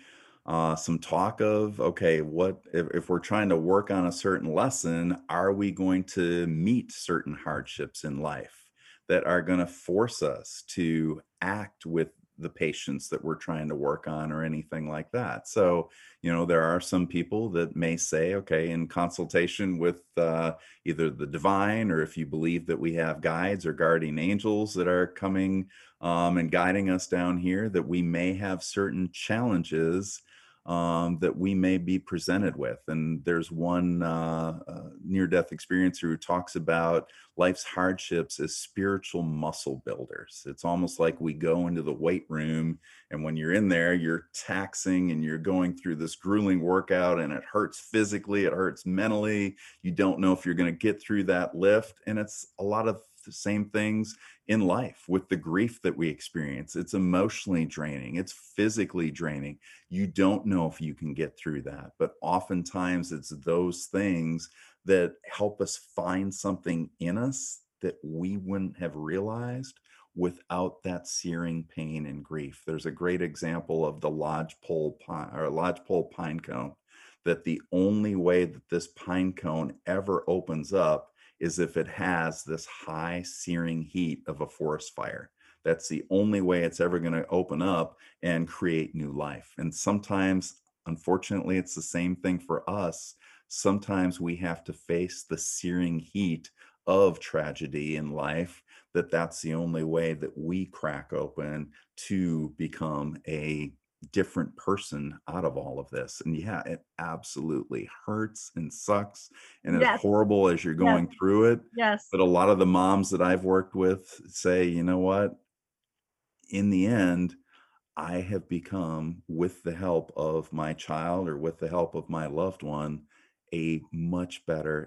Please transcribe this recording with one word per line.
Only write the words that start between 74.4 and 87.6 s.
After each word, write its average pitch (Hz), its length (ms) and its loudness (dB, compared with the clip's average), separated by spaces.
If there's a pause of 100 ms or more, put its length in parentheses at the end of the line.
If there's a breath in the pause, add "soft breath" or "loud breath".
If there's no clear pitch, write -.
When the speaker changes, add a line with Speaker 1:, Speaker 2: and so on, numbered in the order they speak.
Speaker 1:
pine, 80 280 -8
or 73 160 -2
lodgepole 85 600 0
pine 80 320 -6
cone, 62 320 -8 (500 soft breath)
that 85 220 0
the 82 160 -2 (100)
only 101 460 4
way 90 260 6
that 80 240 -6
this 85 200 -2
pine 90 440 -2
cone 80 440 -4 (100)
ever 95 420 0
opens 85 460 -2
up 87 380 2 (280 soft breath)
is 82 200 -2
if 82 160 0
it 80 120 0
has 85 560 -2
this 80 220 -8
high 82 560 -8
searing 85 600 -4
heat 80 460 -4
of 73 140 -6
a 73 60 -4
forest 76 480 -6
fire. - 340 -10 (360 soft breath)
That's 82 240 0
the 80 200 -4
only 104 320 4
way 90 220 4
it's 82 160 -2
ever 87 200 4
gonna 82 300 0
open 85 320 0